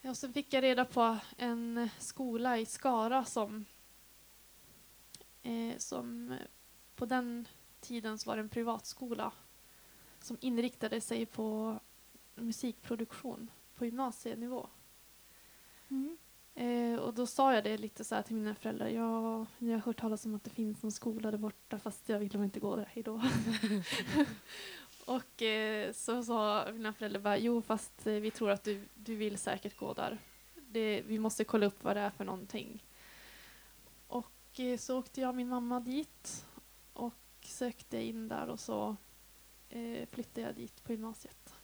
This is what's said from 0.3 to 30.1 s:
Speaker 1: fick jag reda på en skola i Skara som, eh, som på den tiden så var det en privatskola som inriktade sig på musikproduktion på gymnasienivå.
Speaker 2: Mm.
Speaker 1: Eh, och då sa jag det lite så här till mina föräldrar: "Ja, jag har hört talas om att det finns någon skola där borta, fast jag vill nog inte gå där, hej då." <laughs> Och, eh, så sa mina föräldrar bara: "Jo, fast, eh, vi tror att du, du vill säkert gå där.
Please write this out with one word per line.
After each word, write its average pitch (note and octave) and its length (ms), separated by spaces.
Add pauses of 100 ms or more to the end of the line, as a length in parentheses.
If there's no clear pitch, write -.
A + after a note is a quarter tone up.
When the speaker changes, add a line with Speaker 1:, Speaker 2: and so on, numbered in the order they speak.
Speaker 1:
fick C#4 200
jag C4 100
reda B3+ 220
på A3+ 320 (200)
en A#3 520 (100)
skola A#3+ 600
i A3+ 80
Skara B3 580
som, G#3+ 400 (1800)
eh, A#3 360
som A#3+ 560 (600)
på B3 120
den A#3+ 420 (320)
tiden A3 380
så A3 120
var A3 60
det G#3+ 60
en G#3+ 60
privatskola A#3 840 (880)
som - 200
inriktade A#3 600
sig A3+ 260
på A3 520 (560)
musikproduktion A3+ 1160 (240)
på B3 100
gymnasienivå. A#3+ 840 (1200)
Speaker 2:
Mm. C#4 280 (380)
Speaker 1:
Eh, A#3+ 460
och A#3 140
då A#3+ 120
sa C4+ 280
jag G#3+ 100
det G#3+ 140
lite G#3+ 260
så A3+ 100
här G#3+ 80
till A3 140
mina G#3+ 180
föräldrar: A3 340
"Ja, A3+ 580 (120)
jag A#3 140
har A3+ 60
hört A3+ 220
talas G#3+ 260
om G#3+ 80
att G#3 100
det A3 60
finns G#3+ 320
någon G#3+ 100
skola A3 380
där G#3+ 80
borta, G#3+ 400
fast - 300
jag G#3+ 100
vill G#3 160
nog G3+ 100
inte G3 160
gå G3+ 160
där, G#3 160
hej A3+ 100
då." A3 240
<laughs> A3+ 1800
Och, - 360
eh, G#3+ 500
så A#3+ 300
sa A3 500
mina A3 200
föräldrar G#3 280
bara: G3+ 180
"Jo, A#3 240
fast, - 440
eh, A3 80
vi G#3 160
tror A3 200
att G3+ 140
du, G3+ 180 (120)
du A3 220
vill G#3 220
säkert G3+ 380
gå - 180
där. A3+ 240 (360)